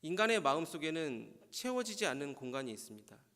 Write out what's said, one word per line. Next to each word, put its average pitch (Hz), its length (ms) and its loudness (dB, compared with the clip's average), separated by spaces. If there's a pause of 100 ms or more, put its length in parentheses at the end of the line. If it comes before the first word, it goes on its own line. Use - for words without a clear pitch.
인간의 208 380 4
마음속에는 156 920 0 (160)
채워지지 226 560 -2
않는 139 280 -2
공간이 127 380 -4
있습니다. 107 460 -14 (180)